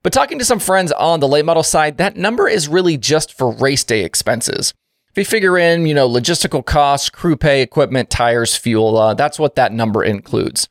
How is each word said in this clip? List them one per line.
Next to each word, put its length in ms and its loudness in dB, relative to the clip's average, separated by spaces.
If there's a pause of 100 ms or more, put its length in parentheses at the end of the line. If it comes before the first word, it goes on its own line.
but 100 -2
talking 280 -2
to 60 -4
some 140 0
friends 320 0
on 280 0
the 80 2
late 180 2
model 160 2
side, 380 0
that 180 -2
number 300 0
is 200 0
really 300 2
just 400 -2
for 140 0
race 320 0
day 200 0
expenses. 720 -4 (380)
If 60 -6
you 80 0
figure 320 0
in, 300 2
you 80 0
know, 120 4
logistical 560 -2
costs, 460 0
crew 260 -2
pay, 280 2
equipment, 480 -2
tires, 440 0
fuel, 400 0
uh, 200 2
that's 240 -2
what 160 -2
that 180 0
number 300 -2
includes. 680 -4